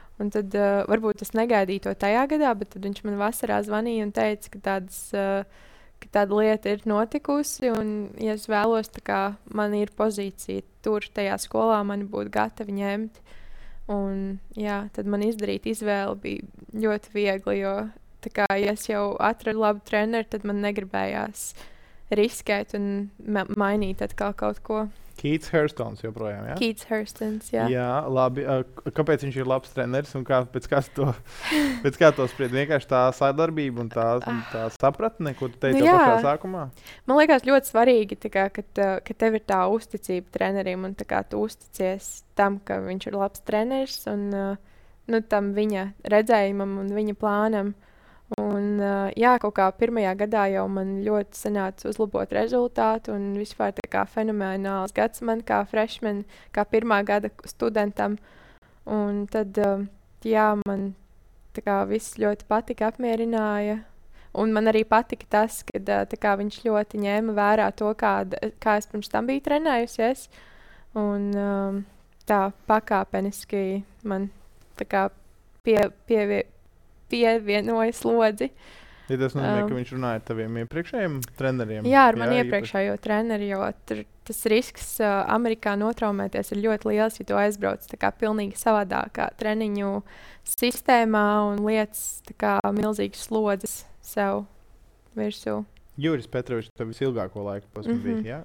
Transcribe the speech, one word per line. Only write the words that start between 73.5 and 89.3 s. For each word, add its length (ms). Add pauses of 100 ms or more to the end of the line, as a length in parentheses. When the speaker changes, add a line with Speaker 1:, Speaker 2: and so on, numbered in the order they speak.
Speaker 1:
man 280 (460)
tā 100
kā 220 (580)
pie-, 240 (140)
pievie-, 420 (600)
pievienoja 840
slodzi. 600 (560)
Speaker 2:
Ja 100
tas 160
nozīmē, 320
ka 80
Speaker 1:
Ā. 60
Speaker 2:
viņš 120
runāja 280
ar 80
taviem 320
iepriekšējiem 540 (180)
treneriem? 580
Speaker 1:
Jā, 160
ar 140
mani 180
Speaker 2:
Jā, 60
īpaši. 20
Speaker 1:
iepriekšējo 540
treneri, 500
jo 140 (240)
tur 160 (200)
tas 220
risks, 540
ā, 260
Amerikā 480
notraumēties 800
ir 80
ļoti 300
liels, 260
ja 80
tu 80
aizbrauc 560
tā 80
kā 160
pilnīgi 480
savādākā 720 (100)